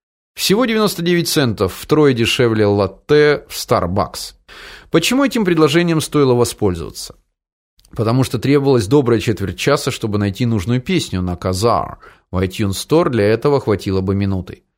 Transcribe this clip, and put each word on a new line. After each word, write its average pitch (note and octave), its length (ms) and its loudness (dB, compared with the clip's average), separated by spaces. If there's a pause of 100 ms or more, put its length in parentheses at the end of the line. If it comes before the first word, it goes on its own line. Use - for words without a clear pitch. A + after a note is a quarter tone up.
(340)
Всего G#3+ 300 0
девяносто A3 380 -2
девять E3+ 260 0
центов, G#2 460 0
втрое D3 400 2
дешевле A2+ 500 2
латте C3+ 840 2
в - 40 -14
Starbucks. F#2 800 -2 (580)
Почему C4 360 2
этим A3+ 180 0
предложением E3 560 2
стоило C#3 320 2
воспользоваться? F#2 840 -2 (760)
Потому A#2+ 300 2
что A#2+ 140 -4
требовалась C3+ 480 2
добрая A#2 340 4
четверть F#2+ 380 -4
часа, C#3+ 320 0
чтобы G#2 260 -4
найти G2+ 300 -2
нужную A2+ 340 -2
песню B2+ 400 -4
на F2+ 140 -4
Kazaa. F#2 600 -2 (340)
В F#2 120 -2
iTunes G#2 280 -2
Store D#3+ 400 0
для G#2+ 140 0
этого B2 360 2
хватило G2 400 -2
бы F#2+ 140 0
минуты. G2 480 -4 (160)